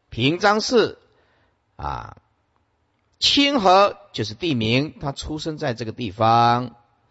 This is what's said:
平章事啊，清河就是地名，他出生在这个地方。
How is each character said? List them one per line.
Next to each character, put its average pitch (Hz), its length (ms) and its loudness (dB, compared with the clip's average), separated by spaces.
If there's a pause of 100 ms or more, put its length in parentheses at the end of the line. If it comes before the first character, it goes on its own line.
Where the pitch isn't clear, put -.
平 135 300 -2
章 208 220 2
事 208 360 0 (800)
啊， 67 420 -10 (1000)
清 277 400 0
河 196 380 4 (160)
就 117 100 -4
是 104 100 -10
地 156 220 -4
名， 120 440 -2
他 139 120 -8
出 156 260 -10
生 156 200 -10
在 143 160 -6
这 113 100 -10
个 110 80 -10
地 110 200 -10
方。 117 640 2 (360)